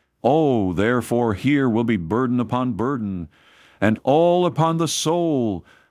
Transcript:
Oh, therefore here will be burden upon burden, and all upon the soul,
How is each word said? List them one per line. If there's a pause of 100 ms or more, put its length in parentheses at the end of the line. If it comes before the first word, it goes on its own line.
(240)
Oh,
therefore
here
will
be
burden
upon
burden, (540)
and
all
upon
the
soul, (260)